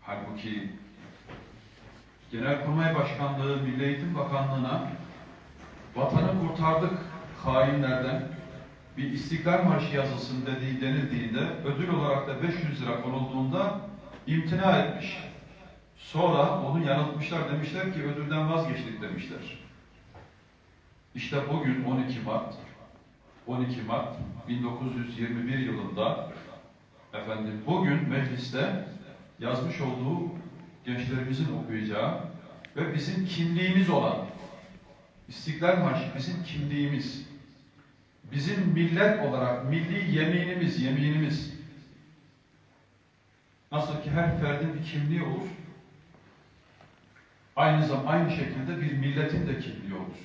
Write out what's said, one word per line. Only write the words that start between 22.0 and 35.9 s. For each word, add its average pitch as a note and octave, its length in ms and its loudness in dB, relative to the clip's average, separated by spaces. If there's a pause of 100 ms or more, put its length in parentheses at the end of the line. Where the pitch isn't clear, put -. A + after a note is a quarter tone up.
iki A2+ 160 -2
Mart, G#2+ 340 -4 (960)
on B2+ 160 0
iki B2 180 -2
Mart A2 340 -2 (320)
bin B2 160 0
dokuz B2 320 -4
yüz A#2 240 -6
yirmi A#2 280 -2
bir C3 120 0
yılında G#2+ 720 -2 (840)
efendim G#2+ 540 -4
bugün D#3+ 420 4
mecliste B2+ 760 -2 (520)
yazmış B2 420 -2
olduğu, C#3 500 -2 (540)
gençlerimizin C3 720 -2
okuyacağı A2 640 -2 (560)
ve D3+ 180 0
bizim F#3 320 0
kimliğimiz F3 640 4
olan - 280 4 (1120)
İstiklal E3+ 500 2
Marşı C3+ 280 2 (120)